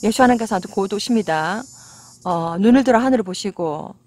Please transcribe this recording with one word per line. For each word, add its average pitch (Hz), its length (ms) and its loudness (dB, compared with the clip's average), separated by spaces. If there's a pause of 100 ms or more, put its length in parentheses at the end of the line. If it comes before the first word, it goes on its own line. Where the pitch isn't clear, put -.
예수 220 180 2
하나님께서 226 340 2
아주 185 120 -4
곧 196 240 -4
오십니다. 202 680 -2 (640)
어, 170 340 -4
눈을 240 260 6
들어 240 140 4
하늘을 247 260 2
보시고 180 680 -8 (120)